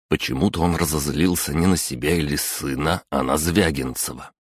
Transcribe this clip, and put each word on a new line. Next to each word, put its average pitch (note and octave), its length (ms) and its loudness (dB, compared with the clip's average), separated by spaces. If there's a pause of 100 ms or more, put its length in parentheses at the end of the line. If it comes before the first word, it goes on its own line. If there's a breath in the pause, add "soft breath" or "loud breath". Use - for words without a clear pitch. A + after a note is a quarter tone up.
Почему-то D#2+ 520 0
он E2+ 160 2
разозлился D2+ 760 0
не E2 140 2
на F#2 100 4
себя C#2+ 380 -2
или D2 220 0
сына, C#2+ 760 -2
а C2+ 140 -2
на C2 120 0
Звягинцева. D#2 960 -2 (140)